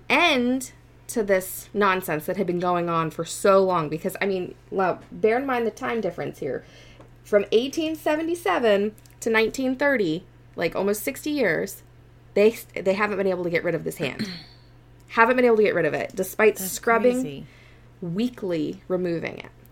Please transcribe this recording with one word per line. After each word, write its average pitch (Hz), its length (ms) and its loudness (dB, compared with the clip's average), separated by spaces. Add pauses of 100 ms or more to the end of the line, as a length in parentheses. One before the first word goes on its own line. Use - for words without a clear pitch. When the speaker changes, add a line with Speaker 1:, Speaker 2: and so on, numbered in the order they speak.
Speaker 1:
end 262 600 2 (360)
to 226 160 -2
this 190 500 -2
nonsense 185 520 0
that 185 120 -4
had 190 100 -2
been 175 120 -2
going 175 300 0
on 160 220 0
for 165 140 -8
so 196 360 4
long. 175 280 0
Because, 165 320 -6
I 196 40 -2
mean, 190 300 -4 (160)
lo-, 185 280 0 (120)
bear 214 260 2
in 277 80 -4
mind 240 220 -2
the 208 40 -2
time 247 280 -6
difference - 400 -6
here. 131 240 -6 (600)
From 202 280 2
eighteen 294 440 0
seventy-seven 302 1000 0 (240)
to 233 100 -2
nineteen 226 460 2
thirty, 220 500 0 (300)
like, 165 200 -2
almost 202 280 0
sixty 277 280 -6
years, 196 520 -2 (520)
they, 220 220 4 (180)
they 190 180 0
haven't 208 240 -2
been 196 100 0
able 180 160 0
to 175 60 -2
get 170 140 0
rid 170 120 0
of 156 80 -4
this 160 140 -8
hand. 156 300 -4 (420)
<clears throat> - 380 -20
Haven't 240 300 4
been 247 80 6
able 226 120 6
to 214 60 6
get 190 100 4
rid 165 120 2
of 143 80 0
it, 139 220 -4
despite 208 420 2
Speaker 2:
That's 190 140 -8
Speaker 1:
scrubbing, 240 500 2
Speaker 2:
crazy. 147 240 -8 (560)
Speaker 1:
weekly 180 880 -4
removing 180 520 -4
it. - 100 -16 (220)